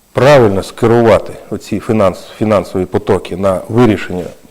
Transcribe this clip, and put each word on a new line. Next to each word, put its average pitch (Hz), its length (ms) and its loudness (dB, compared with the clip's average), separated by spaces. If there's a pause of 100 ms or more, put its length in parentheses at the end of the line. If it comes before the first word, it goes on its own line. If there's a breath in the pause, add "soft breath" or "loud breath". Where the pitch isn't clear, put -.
(120)
правильно 120 500 4
скерувати 117 680 0 (180)
оці 101 300 -8
фінанс-, 101 480 -2 (100)
фінансові 98 460 -2
потоки 95 520 -4
на 95 320 -2
вирішення 101 560 0 (260)